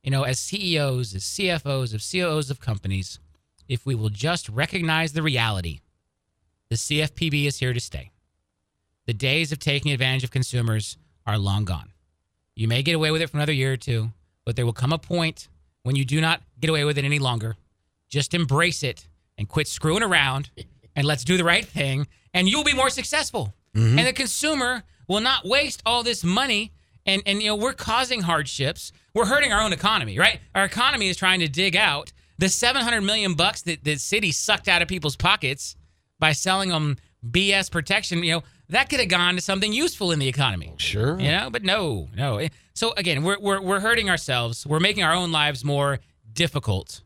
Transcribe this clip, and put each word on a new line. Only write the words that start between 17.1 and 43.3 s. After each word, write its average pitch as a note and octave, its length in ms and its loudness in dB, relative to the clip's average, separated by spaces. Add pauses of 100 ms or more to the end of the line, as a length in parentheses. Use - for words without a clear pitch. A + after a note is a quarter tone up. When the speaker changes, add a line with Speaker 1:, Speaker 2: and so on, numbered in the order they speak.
Speaker 1:
longer. A2+ 360 0 (540)
Just - 240 0
embrace E3 500 2
it - 240 -6 (300)
and G2+ 100 -6
quit D3+ 200 -2
screwing F3 360 0
around, C#3+ 460 2 (460)
and C#3 100 0
let's D3 180 0
do F3+ 140 4
the F3 60 2
right E3+ 220 2
thing, C#3 420 -2 (260)
and F3+ 160 4
you'll D4 140 2
be D4 100 2
more C4 160 4
successful. B3+ 640 -4 (220)
Speaker 2:
Mm-hmm. A2+ 240 6
Speaker 1:
And A#3+ 80 4
the B3+ 60 0
consumer B3+ 680 -2 (240)
will G3+ 140 0
not A#3+ 240 0
waste C4+ 400 0
all A#3+ 180 0
this A#3 200 -2
money. A3 480 0 (340)
And, G3 200 2
and, G3+ 160 0
you G#3+ 80 0
know, G#3+ 60 2
we're A#3+ 180 0
causing A#3+ 480 -2
hardships. D3+ 680 -2 (220)
We're G#3+ 140 2
hurting C4+ 260 4
our G#3 80 4
own G#3+ 100 2
economy, E3 480 0
right? G3+ 200 4 (160)
Our G3 100 4
economy A#3+ 420 0
is F3+ 80 0
trying F#3 260 2
to E3 60 2
dig E3+ 300 0
out D3+ 340 0 (280)
the F#3+ 100 2
seven B3 320 2
hundred A#3 200 0
million G3+ 340 0
bucks F#3 260 0
that D#3+ 220 -6
the D3+ 120 0
city G3+ 360 0
sucked - 360 -2
out F3 140 4
of E3+ 80 0
people's D#3 260 -2
pockets E3+ 600 -2 (440)
by D#3 140 4
selling F#3+ 360 0
them D3+ 280 0 (340)
B G3 220 2
S G3 160 0
protection. F3 540 -2
You E3 100 0
know, E3 100 -2 (260)
that B3+ 200 0
could C#4 100 0
have F#3+ 100 0
gone F3 260 4
to F3+ 60 -2
something G3 300 0
useful A3+ 400 0
in D#3 80 2
the C3+ 80 0
economy. A2 500 -2
Speaker 2:
Sure. B2+ 420 0
Speaker 1:
You D#3 120 2
know, G#3 180 0
but A3+ 140 -4
no, E3+ 520 -2
no. B2+ 300 -2 (280)
So A3+ 240 -2
again, E3 260 0
we're, G3 160 0